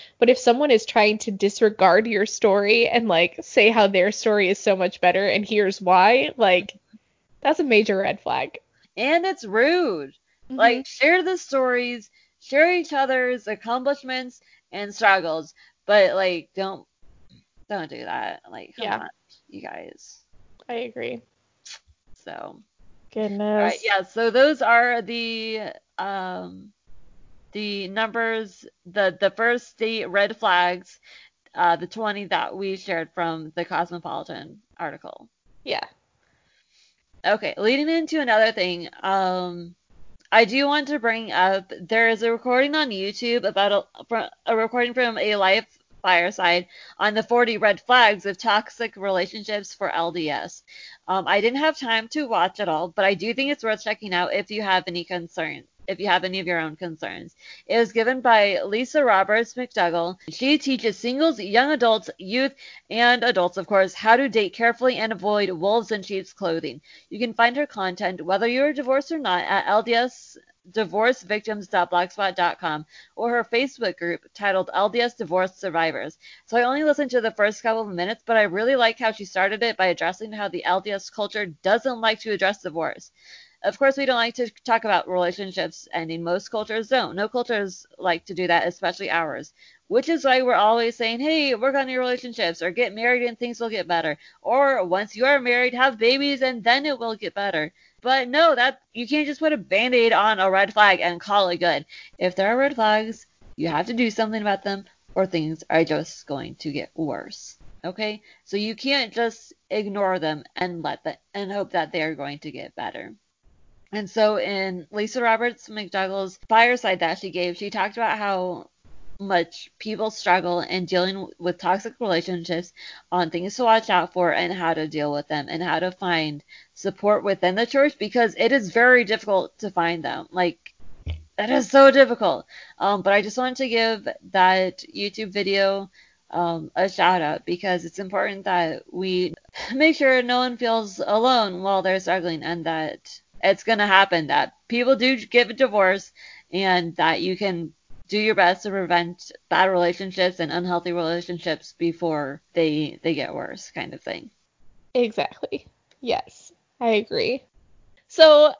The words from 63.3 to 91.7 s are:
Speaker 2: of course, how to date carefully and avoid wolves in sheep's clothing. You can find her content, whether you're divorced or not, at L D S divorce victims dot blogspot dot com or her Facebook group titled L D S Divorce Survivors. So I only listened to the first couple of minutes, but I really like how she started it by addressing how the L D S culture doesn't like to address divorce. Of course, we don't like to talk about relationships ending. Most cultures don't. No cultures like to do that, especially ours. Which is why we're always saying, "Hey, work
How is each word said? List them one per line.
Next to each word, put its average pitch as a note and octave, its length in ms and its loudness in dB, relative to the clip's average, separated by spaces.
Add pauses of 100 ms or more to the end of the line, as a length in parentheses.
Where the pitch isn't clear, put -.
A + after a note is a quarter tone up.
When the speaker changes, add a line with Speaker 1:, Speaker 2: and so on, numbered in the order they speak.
Speaker 2:
of F#3+ 120 -8
course, F#3+ 260 2
how A3 220 4
to C4+ 120 2
date G#3 260 0
carefully A#3 420 2
and A3 160 -2
avoid G3+ 380 0
wolves G3+ 420 -2
in G#3 100 -4
sheep's F#3+ 300 -8
clothing. D#3 480 -6 (300)
You G#3 100 -8
can A3+ 140 -4
find A#3+ 220 2
her D4 100 -2
content, F#3 560 -6
whether F#3+ 260 0
you're C4+ 240 0
divorced C4+ 400 -2
or E4 60 -6
not, F#3 260 -2
at - 240 -2
L G#3+ 160 2
D A#3 100 -2
S B3 420 -4 (340)
divorce A3 520 0
victims G#3 440 -8
dot F3+ 240 0
blogspot F#3 460 -2
dot F3 240 0
com D#3 260 -6 (300)
or A#3 140 -4
her A#3+ 120 0
Facebook A#3 560 -4
group E3+ 220 -4 (120)
titled F#3+ 400 -2
L G3+ 160 0
D A#3+ 120 -4
S A#3+ 140 0
Divorce F#3 420 -2
Survivors. D#3+ 600 -4 (300)
So A3+ 100 -2
I A#3+ 60 4
only C4+ 220 0
listened D4 260 0
to B3 100 0
the A3 120 0
first G#3 320 0
couple A3+ 180 0
of G#3 100 -8
minutes, F3+ 320 -4
but A3+ 120 2
I A3 60 6
really G#3 340 2
like A3+ 200 2
how A#3 140 -2
she G#3 140 -8
started G3 400 -2
it A3+ 120 -2
by F#3+ 100 2
addressing F3+ 440 -2
how G#3 160 -6
the F3 180 -6
L F#3 160 2
D G#3 120 -8
S G3 180 -8
culture G#3 360 -6
doesn't A#3+ 540 0
like A3 200 0
to A3 100 -8
address G3 320 -2
divorce. D#3+ 480 -8 (540)
Of A3+ 120 -2
course, C4+ 200 2
we C#4 100 -2
don't B3+ 100 2
like A#3 180 0
to A#3 160 -4 (140)
talk A3+ 200 0
about G3+ 240 2
relationships F3+ 840 -4
ending. E3 300 -6
Most F3 280 -4
cultures A3 380 -6
don't. F#3+ 280 0
No G#3 120 -2
cultures G#3+ 560 -4 (140)
like E3+ 280 -2
to F#3+ 80 -12
do F3+ 120 -4
that, E3+ 220 2
especially F3+ 420 -6
ours. D3+ 420 -4 (360)
Which B3 200 0
is E4 160 0
why C4 180 4
we're B3 120 2
always A#3 420 2
saying, A#3 240 -4
"Hey, D4 360 0
work C4 180 0